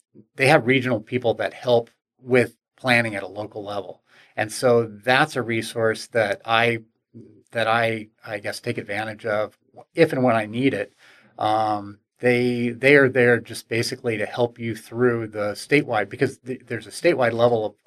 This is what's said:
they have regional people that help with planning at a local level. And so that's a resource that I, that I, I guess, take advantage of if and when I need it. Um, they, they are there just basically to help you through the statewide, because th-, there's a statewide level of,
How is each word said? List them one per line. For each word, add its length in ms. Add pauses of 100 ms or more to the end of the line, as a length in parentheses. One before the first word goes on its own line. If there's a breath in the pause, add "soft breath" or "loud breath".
(340)
they 140
have 180
regional 340
people 340
that 200
help 340 (320)
with 360 (200)
planning 380
at 80
a 60
local 360
level. 380 (340 soft breath)
And 160
so 340
that's 480
a 60
resource 680
that 360
I, 360 (720)
that 140
I, 420 (180)
I 120
guess, 220
take 160
advantage 480
of 320 (380)
if 180
and 100
when 140
I 80
need 300
it. 180 (460 soft breath)
Um, 600 (180)
they, 500
they 280
are 120
there 320
just 300
basically 480
to 80
help 320
you 180
through 520
the 240
statewide, 580
because 280
th-, 280
there's 200
a 40
statewide 420
level 320
of, 100 (120)